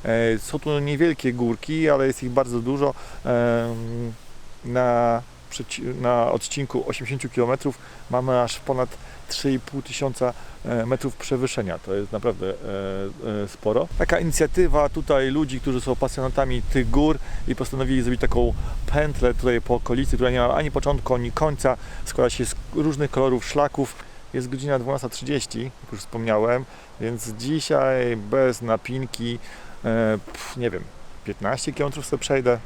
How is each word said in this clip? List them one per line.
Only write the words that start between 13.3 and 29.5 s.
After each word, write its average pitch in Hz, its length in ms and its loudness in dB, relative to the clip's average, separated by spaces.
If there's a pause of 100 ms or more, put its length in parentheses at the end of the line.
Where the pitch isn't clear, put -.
e, 98 40 -6
sporo. 117 400 0 (100)
Taka 175 220 4
inicjatywa 151 680 4
tutaj 139 420 2
ludzi, 135 300 0
którzy 127 200 0
są 123 160 0
pasjonatami 131 640 0
tych 123 280 2
gór 147 280 6 (300)
i 131 60 0
postanowili 131 480 0
zrobić 120 180 2
taką 123 340 4 (380)
pętlę 143 420 4
tutaj 120 260 4
po 123 140 2
okolicy, 120 420 2
która 123 140 4
nie 127 80 2
ma 123 160 4
ani 147 160 2
początku, 139 440 2
ani 120 180 0
końca. 139 440 2 (280)
Składa 123 260 2
się 127 140 -2
z - 100 -4 (200)
różnych 147 360 0
kolorów 131 340 2
szlaków. 143 500 0 (400)
Jest 127 140 -2
godzina 135 300 -2
dwunasta 135 300 -2
trzydzieści, 127 540 -4
jak - 300 -12
już 104 80 -10
wspomniałem, 113 640 2 (360)
więc 113 280 -4 (100)
dzisiaj 131 800 2
bez 123 460 2
napinki, 120 760 -2 (460)